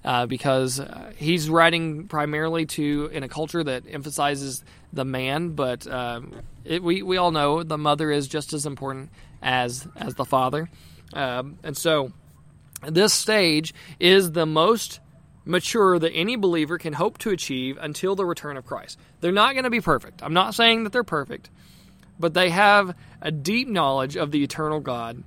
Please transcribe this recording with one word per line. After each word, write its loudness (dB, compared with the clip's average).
uh, 0
because, 0
uh, -14
he's 0
writing 4
primarily -2
to, -2
in -6
a -10
culture -4
that -4
emphasizes -4
the -4
man, -2
but, -4
um, -8
it, -4
we, 0
we -2
all 4
know 2
the -4
mother 0
is 0
just -6
as -4
important -8
as, -2
as -8
the -4
father. 0
Um, -6
and -8
so 0
this 4
stage 2
is 6
the 0
most 2
mature 2
that 2
any 0
believer 0
can -6
hope -2
to -2
achieve -4
until -4
the -2
return -6
of -14
Christ. -12
They're 0
not 4
gonna -2
be 0
perfect. -2
I'm -4
not 2
saying 4
that -6
they're 0
perfect, -6
but 0
they 4
have 6
a -4
deep 0
knowledge 2
of -2
the 2
eternal -4
God -8